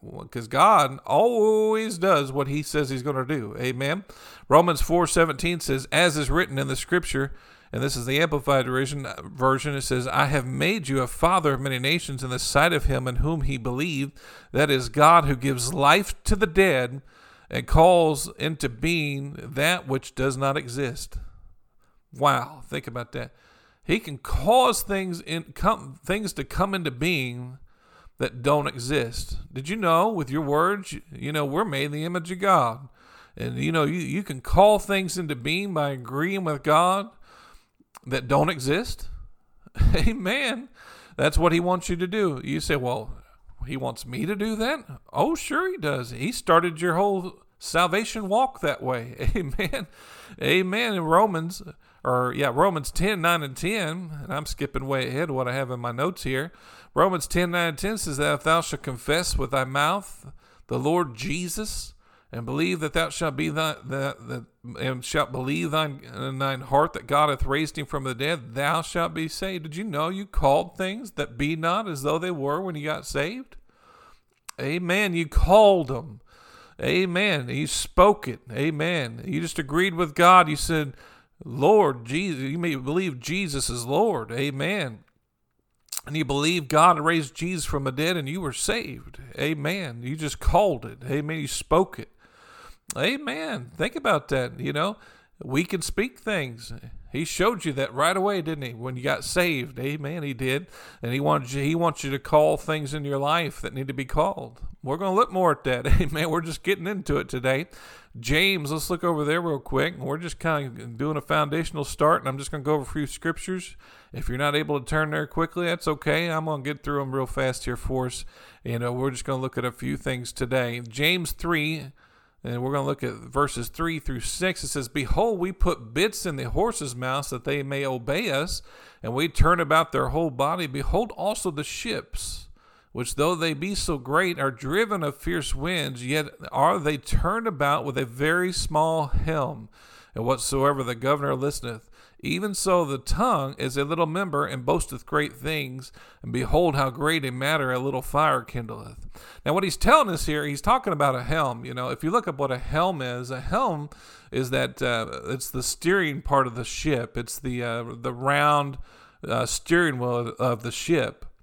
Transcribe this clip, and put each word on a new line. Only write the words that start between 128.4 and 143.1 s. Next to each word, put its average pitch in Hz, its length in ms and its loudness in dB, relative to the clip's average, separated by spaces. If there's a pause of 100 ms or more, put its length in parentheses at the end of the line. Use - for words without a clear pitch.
and 117 100 -4
we 147 160 0
turn 170 300 6
about 156 320 4
their 131 180 2
whole 156 220 0
body. 151 340 0
Behold, 143 460 0
also 190 400 -4
the 147 120 -6
ships, - 840 -8 (460)
which 123 220 -6
though 160 200 2
they 160 180 0
be 185 220 -4
so 160 240 -2
great, 160 400 0
are 135 120 2
driven 180 520 -2
of 147 120 -4
fierce 165 380 -4
winds, 139 500 -4
yet 143 260 -2 (220)
are 165 280 4
they 147 180 0
turned 208 480 0
about 143 400 0
with 135 120 -4
a 135 80 -2
very 156 460 0
small 160 540 0
helm, 143 640 0 (460)
and 113 100 -4
whatsoever 135 580 2
the 120 120 -4
governor 139 400 0
listeneth. 127 540 -6 (340)
Even 185 300 -2
so 180 320 2
the 135 140 -4
tongue 156 580 0